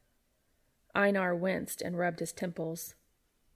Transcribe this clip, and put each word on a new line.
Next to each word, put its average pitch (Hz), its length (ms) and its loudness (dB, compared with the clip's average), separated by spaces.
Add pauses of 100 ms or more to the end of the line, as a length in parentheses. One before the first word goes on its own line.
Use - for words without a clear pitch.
(960)
Einar 196 420 4
winced 180 460 -2
and 175 160 -2
rubbed 170 220 0
his 165 120 -4
temples. 170 640 -6 (600)